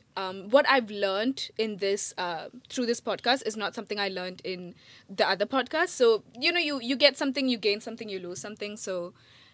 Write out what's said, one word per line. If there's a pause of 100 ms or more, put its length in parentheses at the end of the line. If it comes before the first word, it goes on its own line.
(160)
um,
what
I've
learned
in
this,
uh, (220)
through
this
podcast
is
not
something
I
learned
in (360)
the
other
podcast.
So, (160)
you
know,
you,
you
get
something,
you
gain
something,
you
lose
something.
So, (400)